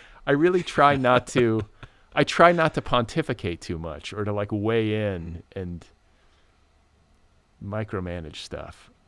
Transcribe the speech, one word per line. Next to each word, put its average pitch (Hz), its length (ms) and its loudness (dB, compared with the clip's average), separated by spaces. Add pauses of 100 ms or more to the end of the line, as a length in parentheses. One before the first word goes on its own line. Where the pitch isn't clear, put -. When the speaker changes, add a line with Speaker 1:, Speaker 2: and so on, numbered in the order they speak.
(260)
Speaker 1:
I 143 60 2
really 175 300 4
try 143 340 4
not 123 320 4
to, 113 380 2 (240)
Speaker 2:
<laughs> - 240 -20
Speaker 1:
I 147 100 4
try 175 280 6
not 160 220 2
to 151 80 -2
pontificate 117 760 -2
too 85 180 -6
much 80 340 -10
or 104 120 -4
to, 104 80 -2
like, 104 180 -4
weigh 107 640 0
in 82 280 -10 (100)
and 87 340 -10 (1800)
micromanage 92 720 -6
stuff. - 540 -16 (180)